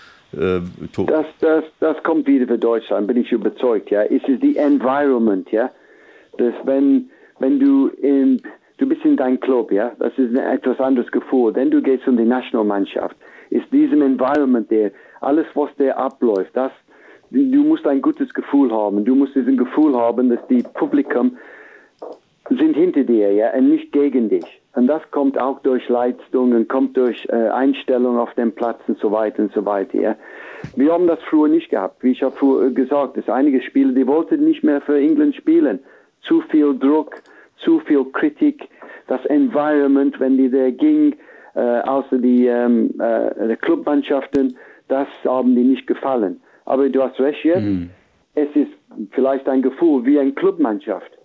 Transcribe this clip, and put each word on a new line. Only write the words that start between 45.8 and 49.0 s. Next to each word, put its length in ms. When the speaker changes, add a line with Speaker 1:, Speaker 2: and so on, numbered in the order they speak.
Speaker 2:
gefallen. 540
Aber 240
du 120
hast 180
recht 260
jetzt, 180
Speaker 3:
Mhm. 260
Speaker 2:
es 220
ist 160